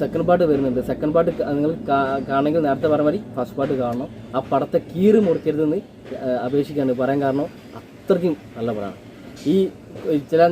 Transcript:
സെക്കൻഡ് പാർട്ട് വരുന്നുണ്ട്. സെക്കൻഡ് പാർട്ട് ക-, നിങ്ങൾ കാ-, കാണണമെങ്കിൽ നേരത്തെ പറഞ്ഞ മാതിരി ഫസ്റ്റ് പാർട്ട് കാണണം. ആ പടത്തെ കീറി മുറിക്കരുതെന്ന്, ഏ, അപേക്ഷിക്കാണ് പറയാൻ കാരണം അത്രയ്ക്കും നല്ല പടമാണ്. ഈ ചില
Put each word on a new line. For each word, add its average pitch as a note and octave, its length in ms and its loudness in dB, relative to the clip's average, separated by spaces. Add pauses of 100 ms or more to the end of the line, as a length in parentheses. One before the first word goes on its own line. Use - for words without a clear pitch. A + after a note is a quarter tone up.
സെക്കൻഡ് E3 260 -2
പാർട്ട് F3 240 4
വരുന്നുണ്ട്. C3 380 2
സെക്കൻഡ് D3+ 260 -2
പാർട്ട് E3+ 220 4
ക-, - 180 -2
നിങ്ങൾ D3 160 0 (180)
കാ-, C#3 300 0 (100)
കാണണമെങ്കിൽ D3 380 2
നേരത്തെ C#3 260 0
പറഞ്ഞ D3 140 2
മാതിരി F#3+ 140 0 (160)
ഫസ്റ്റ് B2 220 -6
പാർട്ട് C#3 240 0
കാണണം. A#2+ 260 -4 (260)
ആ C3 40 0 (120)
പടത്തെ C#3+ 300 0 (100)
കീറി G#3 360 6
മുറിക്കരുതെന്ന്, D#3 520 0 (320)
ഏ, B2+ 240 -4 (100)
അപേക്ഷിക്കാണ് C#3 560 0
പറയാൻ C#3 240 2
കാരണം C#3+ 220 0 (320)
അത്രയ്ക്കും F3 560 0 (220)
നല്ല A#2 200 -2
പടമാണ്. G2+ 220 -8 (540)
ഈ - 20 4 (760)
ചില E3 100 6 (100)